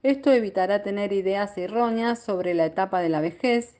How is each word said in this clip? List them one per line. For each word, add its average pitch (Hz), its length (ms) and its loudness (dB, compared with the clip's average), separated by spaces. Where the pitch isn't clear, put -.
Esto 277 300 2
evitará 202 500 2
tener 202 300 -4
ideas 196 440 -2
erróneas 226 600 0
sobre 180 360 -2
la 165 120 4
etapa 190 340 -2
de 170 80 0
la 160 120 0
vejez 233 600 -2